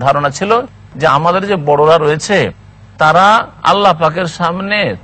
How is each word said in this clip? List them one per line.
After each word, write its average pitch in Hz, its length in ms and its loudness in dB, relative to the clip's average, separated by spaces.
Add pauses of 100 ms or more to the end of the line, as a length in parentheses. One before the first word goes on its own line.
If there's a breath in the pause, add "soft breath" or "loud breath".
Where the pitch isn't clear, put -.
ধারণা 143 320 0
ছিল 202 140 -2 (480)
যে 151 60 0 (120)
আমাদের 175 340 0
যে 196 40 0 (120)
বড়রা 151 300 4
রয়েছে, 156 400 0 (640)
তারা 160 240 4 (460)
আল্লাহ 196 300 2
পাকের 165 260 -2 (120)
সামনে 185 380 -4 (260)